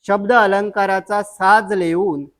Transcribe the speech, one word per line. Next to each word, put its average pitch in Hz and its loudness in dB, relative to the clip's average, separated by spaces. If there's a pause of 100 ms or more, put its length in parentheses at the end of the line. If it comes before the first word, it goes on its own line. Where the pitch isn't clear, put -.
शब्द 202 -2
अलंकाराचा 202 0
साज 196 0
लेवून 175 -2 (160)